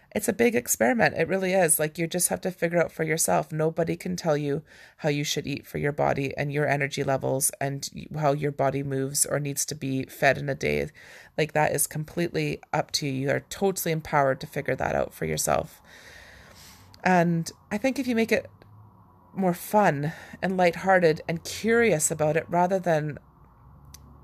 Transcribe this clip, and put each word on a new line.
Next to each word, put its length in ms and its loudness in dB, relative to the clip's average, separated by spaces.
it's 160 -4
a 60 2
big 220 2
experiment. 640 2
It 100 2
really 260 0
is. 240 4
Like, 220 -2
you 80 0
just 220 0
have 120 -4
to 80 -4
figure 320 0
out 100 0
for 120 -4
yourself. 480 0
Nobody 440 0
can 200 -6
tell 200 0
you 280 -2
how 120 -2
you 140 0
should 220 -2
eat 220 -6
for 100 -8
your 140 0
body 440 0
and 160 -4
your 160 0
energy 360 -2
levels 480 0
and 320 -6
y-, 140 -12
how 140 4
your 180 -2
body 300 0
moves 460 -2
or 120 0
needs 280 -4
to 80 -8
be 300 -4
fed 340 2
in 100 -4
a 60 -4
day. 340 -2
Like, 160 0
that 200 2
is 120 0
completely 760 -4
up 200 -2
to 120 -4
you. 60 -2
You 180 -2
are 220 -2
totally 400 -2
empowered 500 2
to 60 -12
figure 280 -4
that 200 0
out 180 -2
for 120 -6
yourself. 540 -2
And 460 4
I 60 0
think 220 -2
if 80 -6
you 80 0
make 160 2
it 180 0
more 200 0
fun 580 2
and 160 -2
lighthearted 720 4
and 160 -4
curious 680 2
about 240 0
it 140 -2
rather 300 2
than, 380 0